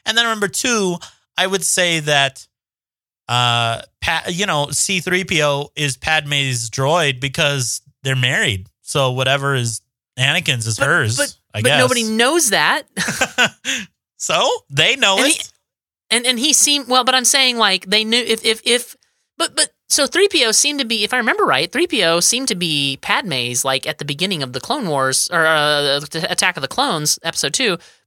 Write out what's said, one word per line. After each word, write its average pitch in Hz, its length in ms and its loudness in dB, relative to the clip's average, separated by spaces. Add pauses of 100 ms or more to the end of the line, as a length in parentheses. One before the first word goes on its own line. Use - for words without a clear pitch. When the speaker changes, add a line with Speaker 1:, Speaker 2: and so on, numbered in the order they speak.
Speaker 1:
And 220 100 -2
then 233 80 4
number 214 240 0
two, 202 500 0 (380)
I 185 100 2
would 185 180 -2
say 170 360 0
that, 143 460 0 (840)
uh, 117 540 0 (180)
Pa-, 165 280 -2
you 185 180 -2
know, 151 240 0
C 185 300 -2
three 180 240 -2
P 160 180 0
O 143 340 0
is 143 200 -2
Padme's 139 760 -2
droid 139 500 0
because 139 600 -2 (220)
they're 135 140 -2
married. 127 520 0 (140)
So 135 300 0
whatever 135 420 0
is 117 280 -2 (360)
Anakin's 139 480 0
is 110 120 -2
Speaker 2:
But, 135 80 2
Speaker 1:
hers, 139 320 2
Speaker 2:
but, 285 180 -4 (160)
Speaker 1:
I 104 80 -6
Speaker 2:
but 165 80 2
Speaker 1:
guess. 277 100 4
Speaker 2:
nobody 247 260 2
knows 233 460 2
that. 190 340 2 (120)
Speaker 1:
<laughs> - 600 0 (600)
So 190 300 0 (180)
they 160 280 2
know 202 220 4
Speaker 2:
And 254 100 4
Speaker 1:
it. 320 60 2
Speaker 2:
he, - 80 -6 (680)
and, 240 160 0
and 247 140 0
he 294 120 2
seemed, 285 360 2
well, 247 160 4
but 254 100 2
I'm 254 100 0
saying, 254 320 2
like, 196 300 2
they 208 160 2
knew 220 180 0
if, 226 240 -2
if, 226 200 0
if, 240 320 -2 (400)
but, 330 180 -6
but, 311 180 -4 (160)
so 285 200 0
three 381 180 2
P 339 180 2
O 220 60 2
seemed 285 300 0
to 269 40 -2
be, 220 200 -2
if 208 100 -2
I 254 40 0
remember 311 260 0
right, 151 260 0
three 330 160 0
P 254 160 0
O 165 160 2
seemed 240 300 0
to 220 80 -2
be 147 440 -2
Padme's, 127 640 -2
like, 131 220 -2
at 151 120 -6
the - 60 -8
beginning 147 380 -4
of 127 100 -8
the 127 80 -6
Clone 247 280 -4
Wars, 131 440 0
or, 165 140 2
uh, 147 540 2
the 160 280 -6
Attack 180 280 0
of 147 60 -6
the 139 60 -4
Clones, 185 540 -2
episode 156 320 -4
two, 202 240 0 (280)